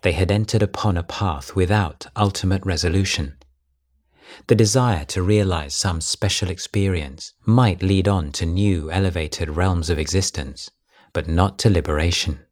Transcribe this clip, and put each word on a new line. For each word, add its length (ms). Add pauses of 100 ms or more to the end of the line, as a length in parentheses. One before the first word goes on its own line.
they 120
had 180
entered 320
upon 340
a 60
path 520
without 520 (100)
ultimate 480
resolution. 720 (1080)
The 80
desire 500
to 160
realize 540
some 240
special 500
experience 840 (120)
might 380
lead 240
on 260
to 120
new 440
elevated 600
realms 400
of 100
existence, 720 (400)
but 160
not 320
to 100
liberation. 720 (120)